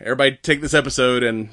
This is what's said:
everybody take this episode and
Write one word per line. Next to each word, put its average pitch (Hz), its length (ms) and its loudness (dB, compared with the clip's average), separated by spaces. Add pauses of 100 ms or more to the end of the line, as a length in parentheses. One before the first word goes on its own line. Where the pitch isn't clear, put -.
everybody 131 420 0
take 147 180 0
this 151 140 -4
episode 127 480 2
and 113 300 -2